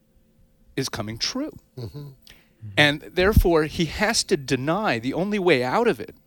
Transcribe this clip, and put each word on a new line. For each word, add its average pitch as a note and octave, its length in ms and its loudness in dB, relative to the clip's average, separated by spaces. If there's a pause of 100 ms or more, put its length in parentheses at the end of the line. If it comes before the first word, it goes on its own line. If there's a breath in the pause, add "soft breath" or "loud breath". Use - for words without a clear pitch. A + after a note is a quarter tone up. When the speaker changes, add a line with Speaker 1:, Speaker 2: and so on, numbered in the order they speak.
(760)
Speaker 1:
is - 120 -4
coming A2 300 -8
true. - 340 -6 (240)
Speaker 2:
Mm-hmm. C#3+ 340 -14 (680 loud breath)
Speaker 1:
And D3 260 4
therefore, F3+ 600 4
he D#3 220 -2
has G#3+ 380 -2
to G3 120 0
deny, D3 640 -2
the B2+ 140 -4
only G3+ 260 -2
way D#3+ 240 4
out F#3+ 240 2
of F#3 100 0
it - 160 -14 (120)